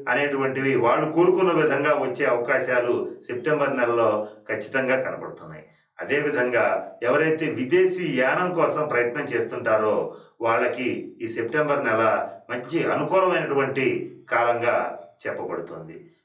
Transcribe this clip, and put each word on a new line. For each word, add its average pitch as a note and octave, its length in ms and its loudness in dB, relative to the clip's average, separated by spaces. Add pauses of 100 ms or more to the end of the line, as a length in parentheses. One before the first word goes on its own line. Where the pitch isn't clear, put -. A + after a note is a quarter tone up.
అనేటువంటివి C3+ 680 0
వాళ్ళు D3 360 2
కోరుకున్న F3+ 400 4
విధంగా D3 420 2
వచ్చే C3 320 -2
అవకాశాలు B2+ 840 0 (200)
సెప్టెంబర్ C#3 460 0
నెలలో A#2 500 2 (220)
ఖచ్చితంగా B2+ 460 -2
కనపడుతున్నాయి. - 680 -6 (380)
అదేవిధంగా C3+ 880 0 (120)
ఎవరైతే D#3 420 2
విదేశీ D3 760 2
యానం E3+ 320 0
కోసం D3+ 340 0
ప్రయత్నం B2 360 0
చేస్తుంటారో G#2+ 920 0 (260)
వాళ్ళకి A#2+ 800 -2
ఈ A2+ 60 -6
సెప్టెంబర్ C#3+ 580 0
నెల A2 420 2 (220)
మంచి C3 420 -2
అనుకూలమైనటువంటి D3 1200 0 (160)
కాలంగా A#2+ 680 0 (280)
చెప్పబడుతుంది. - 840 -10 (140)